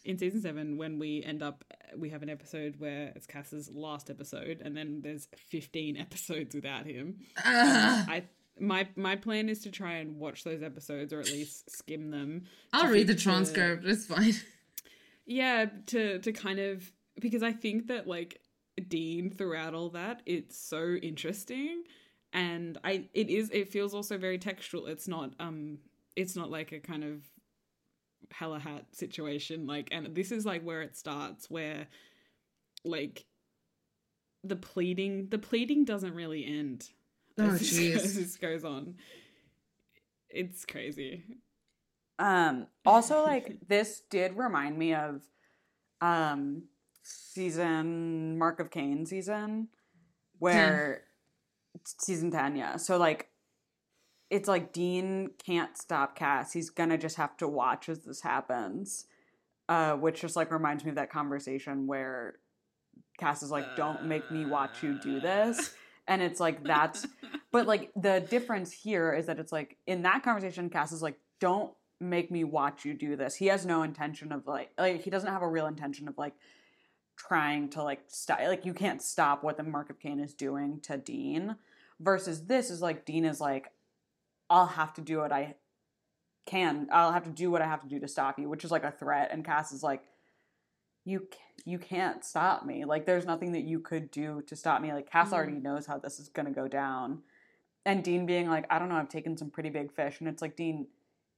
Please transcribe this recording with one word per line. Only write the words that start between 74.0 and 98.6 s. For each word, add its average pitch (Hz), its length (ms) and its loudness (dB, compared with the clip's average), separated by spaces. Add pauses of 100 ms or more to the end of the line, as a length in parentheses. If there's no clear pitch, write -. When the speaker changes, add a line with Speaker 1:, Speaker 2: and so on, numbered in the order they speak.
Speaker 3:
of, 139 140 -8
like, 131 300 -4
like, 175 260 2
he 196 60 -8
doesn't 185 240 0
have 190 100 -2
a 170 60 2
real 160 180 2
intention 147 420 -6
of, 143 100 -10
like, 143 160 -4 (800)
trying 147 540 2
to, 151 120 -4
like, 143 260 -2
stop, - 320 0
like, 185 260 2
you 180 80 -2
can't 190 260 0
stop 143 420 4
what 151 140 0
the 151 60 -4
Mark 147 260 -4
of 139 100 -14
Cain 143 220 -4
is 143 140 -6
doing 143 480 -2
to 143 160 -6
Dean. 156 580 -4 (420)
Versus 175 460 0
this 240 260 2
is 170 120 -6
like, 165 240 -2
Dean 160 180 2
is 151 160 0
like, 139 300 -2 (800)
"I'll 175 160 12
have 156 280 -2
to 165 60 -10
do 156 200 0
what 151 120 0
I 143 220 0 (920)
can, 156 460 2
I'll 170 200 8
have 170 120 2
to 165 60 -6
do 170 200 0
what 170 120 6
I 156 40 4
have 156 140 0
to 139 80 -16
do 139 120 -6
to 143 80 -6
stop 139 300 -2
you," 147 120 -4
which 156 140 -6
is, 160 60 -8
like, 151 140 2
a 147 60 -2
threat. 143 420 0
And 160 120 -4
Cass 151 280 0
is 139 100 -8
like, 139 200 0 (1000)
"You 190 160 -2
ca-, - 180 -14 (260)
you 175 140 -4
can't 180 460 -2
stop 170 420 2
me. 143 180 -4
Like, 151 220 0
there's 180 180 6
nothing 175 280 0
that 160 100 0
you 160 180 -2
could 160 300 -4
do 147 380 -4
to 151 80 -10
stop 147 260 2
me." 151 100 -2
Like, 143 160 -6
Cass 170 220 6
Speaker 1:
Mm. 185 40 2
Speaker 3:
already 151 260 2
knows 143 260 -4
how 147 120 -4
this - 200 -8
is 147 100 -18
gonna 147 220 -4
go 135 180 -2
down. 135 540 -4 (640)
And 196 180 4
Dean 175 220 2
being 175 240 2
like, 156 200 2